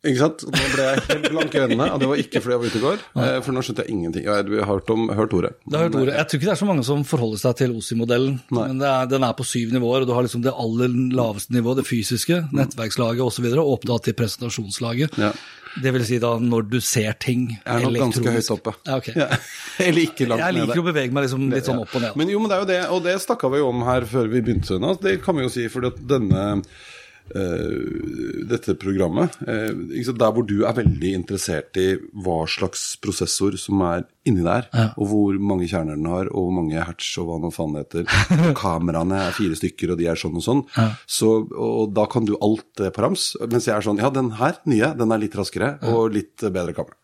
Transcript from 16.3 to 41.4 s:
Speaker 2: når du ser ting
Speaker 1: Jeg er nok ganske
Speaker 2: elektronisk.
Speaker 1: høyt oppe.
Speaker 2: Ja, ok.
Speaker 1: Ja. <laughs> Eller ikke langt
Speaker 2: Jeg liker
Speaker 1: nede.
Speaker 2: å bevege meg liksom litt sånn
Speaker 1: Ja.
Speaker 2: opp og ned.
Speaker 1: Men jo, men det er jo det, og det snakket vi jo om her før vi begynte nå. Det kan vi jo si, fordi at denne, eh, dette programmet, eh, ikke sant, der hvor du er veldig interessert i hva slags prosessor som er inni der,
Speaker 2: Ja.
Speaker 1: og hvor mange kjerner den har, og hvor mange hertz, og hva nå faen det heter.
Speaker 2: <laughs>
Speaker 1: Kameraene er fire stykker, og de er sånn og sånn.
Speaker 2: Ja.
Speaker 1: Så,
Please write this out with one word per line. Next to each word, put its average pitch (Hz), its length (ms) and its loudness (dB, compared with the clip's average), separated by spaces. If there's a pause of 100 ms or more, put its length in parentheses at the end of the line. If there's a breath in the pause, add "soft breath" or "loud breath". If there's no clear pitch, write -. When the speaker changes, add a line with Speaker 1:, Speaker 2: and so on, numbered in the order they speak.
Speaker 2:
når 117 260 2
du 120 140 0
ser 107 400 0
ting 123 300 0
Speaker 1:
Jeg 107 120 -8
er 120 220 0
nok 131 160 2
ganske 120 240 2
Speaker 2:
elektronisk. 117 240 2
Speaker 1:
høyt 107 80 0
oppe. 107 160 -6 (140)
Speaker 2:
Ja, 135 100 -2
ok. 120 180 -6
Speaker 1:
Ja. 143 120 2 (280)
<laughs> - 300 -4
Eller 170 240 4
ikke - 180 0
langt 117 200 2
Speaker 2:
Jeg 175 100 0
liker - 160 0
Speaker 1:
nede. 170 80 2
Speaker 2:
å 165 80 0
bevege 135 240 0
meg 139 160 2
liksom 135 240 0
litt 135 160 0
sånn 123 80 0
Speaker 1:
Ja. 110 80 -4
Speaker 2:
opp - 100 -14
og 123 60 2
ned. 113 160 -2
Speaker 1:
Men 170 160 2
jo, 202 80 2
men 220 80 0
det 190 80 2
er 202 80 0
jo 190 80 0
det, 180 160 2
og 175 160 0
det 185 160 0
snakket 135 320 0
vi 143 80 4
jo 135 80 2
om 120 160 0
her 127 160 2
før 113 320 0
vi 123 80 4
begynte 95 400 0
nå. 170 180 0
Det 190 220 2
kan 175 160 0
vi 131 80 0
jo 113 80 -4
si, 117 160 -2
fordi 123 240 -4
at 80 140 -14
denne, 104 560 2 (680 loud breath)
eh, 80 1160 -4
dette 117 240 0
programmet, 95 560 0 (160)
eh, 113 220 -2 (260)
ikke 120 140 -4
sant, 120 100 -6
der 110 160 6
hvor 123 100 2
du 101 200 2
er 117 80 2
veldig 98 420 2
interessert 90 640 -4
i 92 160 4 (160)
hva 92 380 -2
slags - 500 -4
prosessor 98 580 -2
som 98 240 0
er 87 220 0 (220)
inni 98 180 2
der, 104 300 0
Speaker 2:
Ja. 113 240 4
Speaker 1:
og 104 100 0
hvor 101 320 2
mange 95 300 0
kjerner 80 260 -2
den 78 100 -4
har, 90 220 -2
og 92 220 0
hvor - 20 0
mange 82 220 0 (100)
hertz, - 340 -8
og 87 100 -4
hva 82 120 -4
nå 80 140 -4
faen 78 200 -4
det 76 140 -6
heter. 101 680 2
Speaker 2:
<laughs> - 60 -2
Speaker 1:
Kameraene 87 720 0
er - 20 -4
fire 87 240 0
stykker, 87 360 -4
og 87 60 -2
de 85 100 0
er 82 80 0
sånn 80 200 -6
og 85 80 -4
sånn. 135 220 2 (100)
Speaker 2:
Ja. 113 140 4 (180 loud breath)
Speaker 1:
Så, 110 480 2